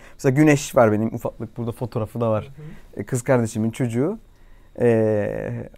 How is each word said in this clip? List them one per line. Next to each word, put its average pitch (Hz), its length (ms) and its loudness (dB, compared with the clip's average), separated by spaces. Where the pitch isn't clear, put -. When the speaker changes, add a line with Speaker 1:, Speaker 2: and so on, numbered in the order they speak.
Speaker 1:
mesela 135 220 0
Güneş 147 400 4
var 113 160 6
benim 107 220 -2
ufaklık, 113 420 -8
burada 117 160 -6
fotoğrafı 117 480 -6
da 113 100 0
var. 107 140 0
Speaker 2:
Hı 151 60 -18
hı. - 40 -10
Speaker 1:
E, 104 40 -6
kız 123 180 -4
kardeşimin 113 480 0
çocuğu. 131 480 -2
E, 110 960 0